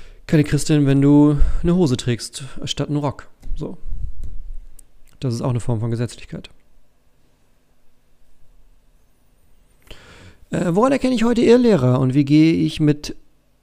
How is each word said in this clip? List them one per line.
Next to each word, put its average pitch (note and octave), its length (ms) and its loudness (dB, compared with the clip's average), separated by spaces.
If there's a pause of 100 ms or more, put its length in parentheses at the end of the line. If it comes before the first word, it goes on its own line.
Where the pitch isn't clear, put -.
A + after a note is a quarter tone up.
(280)
keine D3+ 160 4
Christin, D3 420 0
wenn C#3 160 2
du D3 360 4 (240)
eine F3 140 2
Hose D3 220 0
trägst - 460 -8 (200)
statt C#3+ 240 -6
einen D3 100 -4
Rock. C#3+ 320 -8 (260)
So. F3+ 220 -8 (1400)
Das B2 140 -4
ist A#2 80 -6
auch C#3 80 -4
eine A#2+ 100 -4
Form A#2 200 -4
von A2+ 120 -4
Gesetzlichkeit. - 580 -10 (4000)
Äh, F3 200 -4
woran A3+ 240 2
erkenne B3+ 220 -2
ich A3 100 0
heute A#3 160 0
Irrlehrer G3+ 580 4
und C3 140 0
wie C#3+ 120 2
gehe D#3 280 4
ich D#3+ 260 -2
mit D3 360 0 (480)